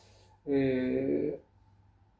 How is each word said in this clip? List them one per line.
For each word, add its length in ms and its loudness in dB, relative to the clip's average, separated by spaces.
е, 920 0